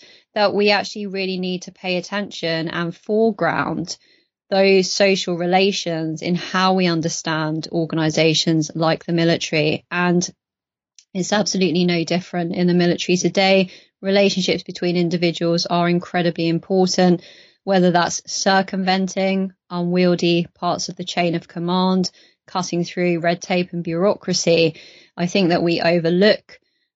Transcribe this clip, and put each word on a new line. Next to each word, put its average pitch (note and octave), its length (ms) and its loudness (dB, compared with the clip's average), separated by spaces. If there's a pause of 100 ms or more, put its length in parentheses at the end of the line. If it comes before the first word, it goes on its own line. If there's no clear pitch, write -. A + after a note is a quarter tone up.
(360)
that G#3 180 2
we G#3 160 2
actually G#3 380 -2
really F#3+ 320 -4
need F3+ 240 -4
to F#3+ 80 -16
pay F#3 260 -6
attention E3 720 -6
and E3+ 260 -6
foreground G3+ 1040 -2 (520)
those F#3+ 420 4
social F#3+ 440 0
relations E3+ 840 0
in F3 140 0
how F#3 380 0
we F#3 120 2
understand D#3+ 840 -2
organisations D#3+ 1040 0
like D#3+ 280 0
the E3+ 100 -4
military. E3 760 0
And F3 380 0 (840)
it's F#3 200 -4
absolutely F#3 520 0
no F3 180 0
different E3+ 520 -4
in F3+ 120 0
the F3 60 2
military F3 440 2
today. F#3+ 520 2 (320)
Relationships G3 600 0
between F3+ 340 -4
individuals E3+ 680 0
are F3 200 0
incredibly F3 600 0
important, F3+ 720 2 (420)
whether F#3 280 2
that's - 300 0 (100)
circumventing F#3+ 1200 0 (160)
unwieldy F3 840 0
parts F3 340 -4
of F3+ 60 -14
the F#3 80 -12
chain F3 320 -2
of F3 120 -6
command, F#3 600 0 (380)
cutting F3 360 -4
through F3 360 -2
red E3+ 220 -2
tape F3+ 320 -2
and E3+ 100 -6
bureaucracy. E3+ 920 0 (400)
I F3 120 -2
think F#3 220 2
that F3 120 2
we E3+ 200 0
overlook F3 800 2 (360)